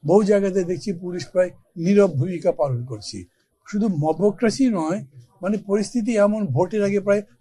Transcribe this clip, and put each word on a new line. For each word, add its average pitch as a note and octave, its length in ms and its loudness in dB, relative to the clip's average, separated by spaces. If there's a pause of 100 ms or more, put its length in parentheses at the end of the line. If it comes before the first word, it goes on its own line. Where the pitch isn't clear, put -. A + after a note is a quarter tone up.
বহু E3+ 200 6
জায়গাতে G3 400 2
দেখছি F3 300 -6
পুলিশ F3 380 -8
প্রায় F3+ 200 0 (260)
নীরব G3 420 4
ভূমিকা F3 320 -2
পালন C3+ 340 -2
করছে। G#2 340 -12 (480)
শুধু G#3 200 0 (160)
মবক্রেসি G3+ 680 0
নয়, F3+ 300 -2 (420)
মানে G3 160 -2
পরিস্থিতি G#3 600 -2
এমন, G#3 300 2
ভোটের F3+ 360 0
আগে G3+ 160 0
প্রায় G3+ 220 0 (200)